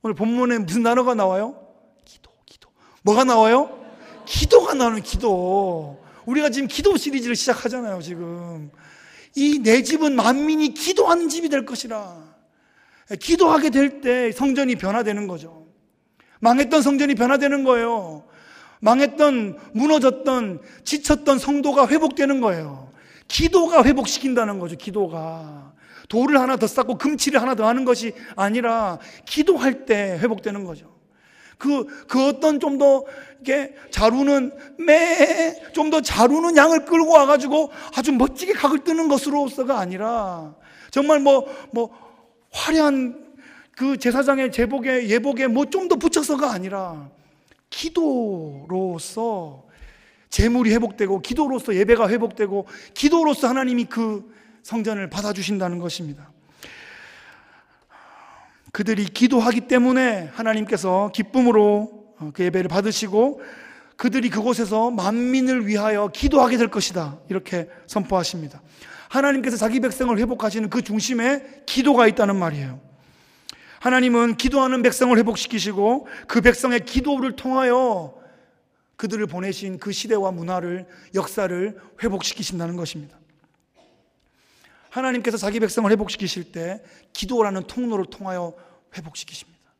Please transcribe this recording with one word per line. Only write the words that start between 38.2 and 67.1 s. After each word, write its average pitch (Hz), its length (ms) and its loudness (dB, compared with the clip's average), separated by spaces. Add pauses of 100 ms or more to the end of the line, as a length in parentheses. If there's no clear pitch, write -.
각을 285 320 0
뜨는 320 240 0
것으로서가 277 720 -2
아니라 185 760 -6 (360)
정말 294 300 2
뭐, 269 260 4 (260)
뭐 233 180 -4 (600)
화려한 285 840 -2 (360)
그 269 260 -2
제사장의 262 560 0
제복에, 247 560 -2
예복에 247 380 0
뭐 262 240 0
좀 381 180 -2
더 339 80 4
붙여서가 294 560 0
아니라 185 560 -8 (640)
기도로서 185 1900 -6 (640)
제물이 240 440 2
회복되고 208 480 0
기도로서 247 540 -2
예배가 214 340 4
회복되고 208 580 -4 (260)
기도로서 294 560 2
하나님이 254 380 -2
그 214 460 -6 (300)
성전을 208 480 -6
받아주신다는 185 680 -4
것입니다. 165 520 -10 (2500)
그들이 208 320 -2
기도하기 233 580 2
때문에 247 720 2
하나님께서 202 840 -2
기쁨으로, 214 1040 2
어, 151 140 -12
그 185 100 -4
예배를 180 260 0
받으시고 208 720 0 (560)
그들이 240 340 -2
그곳에서 220 600 -2
만민을 247 760 0
위하여 208 420 0
기도하게 254 480 2
될 233 120 2
것이다, 175 500 -6 (100)